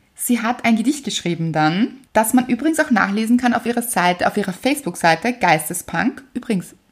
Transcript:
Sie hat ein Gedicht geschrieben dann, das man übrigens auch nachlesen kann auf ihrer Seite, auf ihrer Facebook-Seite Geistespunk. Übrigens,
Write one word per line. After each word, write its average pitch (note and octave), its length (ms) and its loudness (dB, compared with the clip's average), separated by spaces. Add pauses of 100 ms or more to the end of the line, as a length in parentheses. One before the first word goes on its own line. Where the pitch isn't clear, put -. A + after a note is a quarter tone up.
(140)
Sie A#3+ 260 0
hat A#3 240 -4
ein A#3 120 4
Gedicht A3+ 280 -2
geschrieben E3+ 480 -4
dann, D#3+ 440 0 (160)
das A3 200 2
man B3+ 140 2
übrigens C#4 320 0
auch D4+ 140 0
nachlesen G#3+ 460 2
kann B3 160 2
auf A3 120 -4
ihrer A#3+ 160 -2
Seite, F3+ 460 0
auf - 80 -2
ihrer F#3+ 160 -2
Facebook-Seite G3+ 800 0
Geistespunk. F3 880 -2 (100)
Übrigens, G#3+ 440 -4 (160)